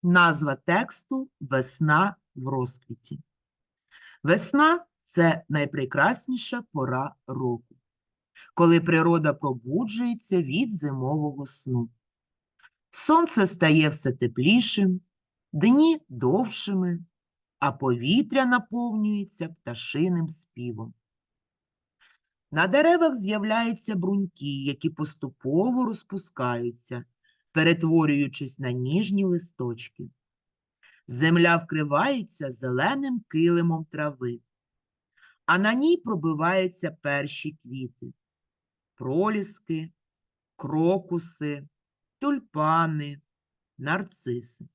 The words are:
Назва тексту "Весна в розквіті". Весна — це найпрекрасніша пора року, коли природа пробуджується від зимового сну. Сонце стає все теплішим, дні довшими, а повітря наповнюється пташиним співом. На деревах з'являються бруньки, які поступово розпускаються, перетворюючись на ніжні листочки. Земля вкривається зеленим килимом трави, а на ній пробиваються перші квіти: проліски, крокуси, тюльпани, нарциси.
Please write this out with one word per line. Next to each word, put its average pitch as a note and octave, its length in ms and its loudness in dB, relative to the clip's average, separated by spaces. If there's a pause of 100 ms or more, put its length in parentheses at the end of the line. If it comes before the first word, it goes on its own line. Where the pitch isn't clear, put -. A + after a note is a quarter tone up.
Назва E3 520 4
тексту B3 720 -4 (100)
"Весна D3+ 760 0 (200)
в C3 120 -8
розквіті". B2 720 -8 (1040)
Весна — C#4+ 640 4 (220)
це E3 420 2
найпрекрасніша D#3 1120 -2 (100)
пора C3 420 -4 (120)
року, B2 480 -6 (760)
коли E3+ 280 6
природа E3 520 4
пробуджується F#3 1080 -2
від F3 300 -2
зимового C#3+ 760 -4
сну. B2 440 -4 (1000)
Сонце D#4+ 560 2
стає D#3 420 4
все C#3 220 -2
теплішим, F#3 920 2 (520)
дні C#4+ 560 4
довшими, F3 960 -2 (540)
а C#3 120 0
повітря D#3 760 2
наповнюється G#3+ 1040 -2
пташиним E3 800 -2
співом. A#2 640 -10 (1600)
На D#3+ 160 0
деревах D#4 480 4
з'являються G#3+ 800 -2
бруньки, F3 680 -4
які C#3 260 -6
поступово D#3+ 960 -2
розпускаються, B2 1200 -6 (460)
перетворюючись D#3 1080 2
на C3 120 -4
ніжні F#3 540 0
листочки. C3 840 -6 (960)
Земля E3+ 500 4
вкривається D#3 960 -2
зеленим E3+ 760 -2
килимом E3 580 2
трави, B2+ 540 -6 (1080)
а E3+ 120 2
на G#3 160 2
ній D#4 240 2
пробиваються F3 960 -2
перші C#3+ 600 -6
квіти: B2 600 -14 (840)
проліски, E3 960 -4 (640)
крокуси, D#3+ 1120 -2 (520)
тюльпани, D#3 1000 0 (560)
нарциси. C3 960 -6